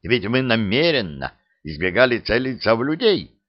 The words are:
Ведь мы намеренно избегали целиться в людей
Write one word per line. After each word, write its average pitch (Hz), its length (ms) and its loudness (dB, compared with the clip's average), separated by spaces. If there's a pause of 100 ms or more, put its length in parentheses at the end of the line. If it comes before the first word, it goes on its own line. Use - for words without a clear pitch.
Ведь 117 200 0
мы 120 180 0
намеренно 113 880 0 (320)
избегали 92 540 2
целиться 113 580 0
в 117 80 -2
людей 160 640 -2